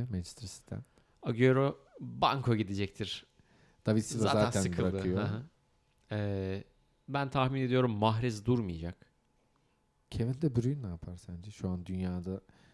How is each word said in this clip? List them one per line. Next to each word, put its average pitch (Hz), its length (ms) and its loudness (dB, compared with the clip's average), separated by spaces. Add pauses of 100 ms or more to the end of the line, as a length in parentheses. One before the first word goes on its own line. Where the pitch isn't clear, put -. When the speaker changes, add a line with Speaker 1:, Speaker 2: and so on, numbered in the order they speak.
(120)
Speaker 1:
Manchester 92 360 -6
City'den? - 360 -12 (400)
Speaker 2:
Agüero 131 540 4 (220)
banko 120 560 0
gidecektir. 101 680 -4 (600)
Speaker 1:
David 110 160 4
Silva - 220 -2
Speaker 2:
Zaten 107 180 4
Speaker 1:
zaten 104 200 2
Speaker 2:
sıkıldı. 90 320 0
Speaker 1:
bırakıyor. 95 260 0
Speaker 2:
Hı 104 80 0
hı. 110 160 -4 (680)
Ee, 101 520 -2 (460)
ben 139 200 -2
tahmin 131 320 0
ediyorum 127 300 4
Mahrez 110 540 2
durmayacak. 90 500 0 (1120)
Speaker 1:
Kevin 127 320 -2
De 143 140 2
Bruyne 131 260 2
ne 110 60 -8
yapar 87 300 -10
sence? 90 340 -14
Şu - 180 -4
an 90 160 -4
dünyada 92 560 -4 (320)